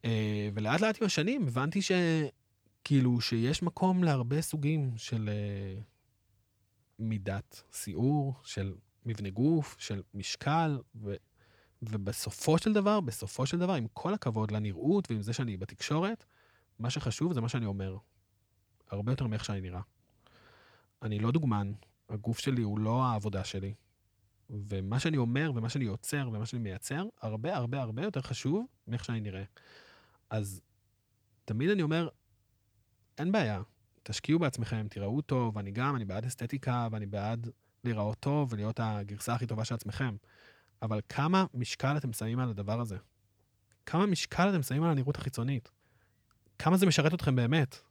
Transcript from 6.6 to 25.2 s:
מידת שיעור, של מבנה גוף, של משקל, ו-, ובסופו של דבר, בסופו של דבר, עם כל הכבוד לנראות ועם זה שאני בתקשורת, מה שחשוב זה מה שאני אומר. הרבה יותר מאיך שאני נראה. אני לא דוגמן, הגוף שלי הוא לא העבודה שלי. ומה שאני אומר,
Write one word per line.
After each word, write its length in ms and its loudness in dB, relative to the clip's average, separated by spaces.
מידת 640 -4
שיעור, 600 0
של 300 -4
מבנה 240 -4
גוף, 500 2
של 220 -4
משקל, 680 0
ו-, 200 -6
ובסופו 760 0
של 160 2
דבר, 260 4
בסופו 460 -4
של 140 -2
דבר, 140 2
עם 200 0
כל 200 -2
הכבוד 380 0
לנראות 600 0
ועם 100 -2
זה 120 -4
שאני 240 -2
בתקשורת, 680 -2
מה 100 -2
שחשוב 440 0
זה 80 0
מה 80 0
שאני 160 0
אומר. 320 -4
הרבה 220 -2
יותר 160 0
מאיך 180 -2
שאני 160 -2
נראה. 200 -6
אני 180 -2
לא 120 4
דוגמן, 400 2
הגוף 300 -2
שלי 220 2
הוא 180 0
לא 240 2
העבודה 400 0
שלי. 300 -6
ומה 500 -2
שאני 180 2
אומר, 380 2